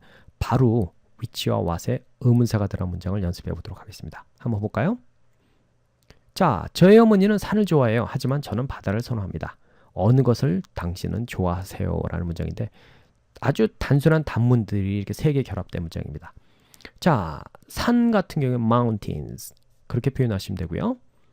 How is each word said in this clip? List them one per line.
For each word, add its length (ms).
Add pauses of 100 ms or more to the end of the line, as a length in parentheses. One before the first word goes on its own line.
(400)
바로 540 (260)
which와 400
what에 460 (160)
의문사가 460
들어간 220
문장을 320
연습해 320
보도록 280
하겠습니다. 420 (160)
한번 220
볼까요? 360 (1400)
자, 380
저희 260
어머니는 400
산을 280
좋아해요. 420
하지만 340
저는 260
바다를 340
선호합니다. 560 (340)
어느 300
것을 400 (120)
당신은 540
좋아하세요? 840
라는 160
문장인데 440 (720)
아주 260 (100)
단순한 460
단문들이 760
이렇게 120
세 220
개 100
결합된 380
문장입니다. 520 (680)
자, 440 (240)
산 440
같은 300
경우에 140
mountains 1000 (340)
그렇게 220
표현하시면 480
되고요. 400 (360)